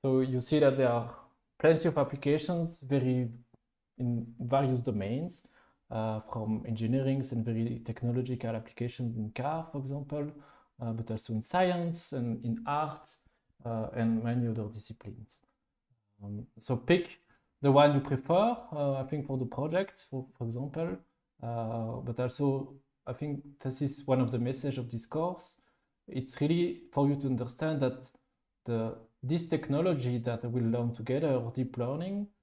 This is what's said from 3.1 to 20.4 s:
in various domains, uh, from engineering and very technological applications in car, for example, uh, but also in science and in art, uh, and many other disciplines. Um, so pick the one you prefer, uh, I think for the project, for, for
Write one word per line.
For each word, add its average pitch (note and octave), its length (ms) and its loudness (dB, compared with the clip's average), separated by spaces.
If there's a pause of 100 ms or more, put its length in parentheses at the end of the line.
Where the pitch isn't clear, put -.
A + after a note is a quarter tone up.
in A#2+ 300 0 (120)
various B2+ 420 2
domains, A#2+ 600 -2 (480)
uh, A2 300 -2 (120)
from A2 360 -2
engineering C3 640 2
and A#2 120 -2
very A2+ 400 -2
technological A#2+ 720 -2
applications A#2 600 -6
in G#2+ 140 -4
car, D#3 400 -4
for C#3+ 80 -6
example, C#3+ 520 -6 (480)
uh, A#2 120 -4
but A2+ 180 -4
also A2+ 240 -4
in A2 80 0
science F3 720 0
and C#3+ 340 -4
in A2+ 220 -2
art, D3 420 -4 (560)
uh, A2+ 300 -4
and A2+ 280 2
many A#2+ 240 0
other A2 240 -2
disciplines. A2 680 -16 (840)
Um, G#2 220 -8 (140)
so B2+ 160 -2
pick - 460 2 (420)
the C#3 80 8
one C#3+ 240 10
you C#3 60 4
prefer, F3 540 2 (160)
uh, C#3+ 300 -2
I - 80 -4
think C#3+ 160 -4
for C3+ 140 -4
the B2+ 60 -2
project, E3 680 -4
for, C3 160 -8 (100)
for A#2+ 80 -6